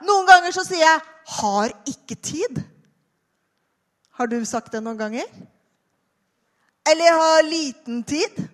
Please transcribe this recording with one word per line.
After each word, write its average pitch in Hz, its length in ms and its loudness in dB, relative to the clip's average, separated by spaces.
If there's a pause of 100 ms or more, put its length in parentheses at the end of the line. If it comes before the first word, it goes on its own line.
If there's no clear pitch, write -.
Noen 392 240 2
ganger 359 240 8
så 370 140 -4
sier 359 160 -2
jeg, 311 240 4 (240)
«Har 208 400 -2 (160)
ikke - 320 -14
tid.» 320 400 -8 (1600)
Har 247 80 -2
du 233 80 -6 (100)
sagt 226 300 -8
det 220 80 -6
noen 226 160 -10
ganger? 220 300 -8 (1600)
Eller 320 160 4
«Jeg 330 140 4
har 320 260 4
liten 277 580 -8
tid.» 330 360 -6 (140)